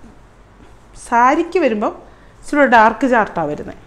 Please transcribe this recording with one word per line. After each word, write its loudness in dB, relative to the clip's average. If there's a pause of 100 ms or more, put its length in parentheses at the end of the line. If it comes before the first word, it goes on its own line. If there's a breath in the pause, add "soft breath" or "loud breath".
(1080)
സാരിക്ക് 0
വരുമ്പം -2 (460 soft breath)
ഇച്ചിരി 0
ഡാർക്ക് 2
ചാർട്ടാണ് -2
വരുന്നത്. -14